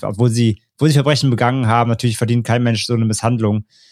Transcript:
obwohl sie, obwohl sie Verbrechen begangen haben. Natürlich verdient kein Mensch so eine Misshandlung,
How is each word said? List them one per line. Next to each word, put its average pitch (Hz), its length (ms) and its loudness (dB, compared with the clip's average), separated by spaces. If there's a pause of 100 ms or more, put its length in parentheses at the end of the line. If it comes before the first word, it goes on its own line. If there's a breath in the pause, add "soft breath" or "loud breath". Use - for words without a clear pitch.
obwohl 113 280 0
sie, 113 300 0 (140)
obwohl 147 140 2
sie 151 60 2
Verbrechen 143 360 2
begangen 123 380 0
haben. 117 200 2
Natürlich 117 300 -2
verdient 117 280 0
kein 117 160 0
Mensch 117 240 -2
so 120 80 -2
eine 113 100 0
Misshandlung, 110 600 0 (280 soft breath)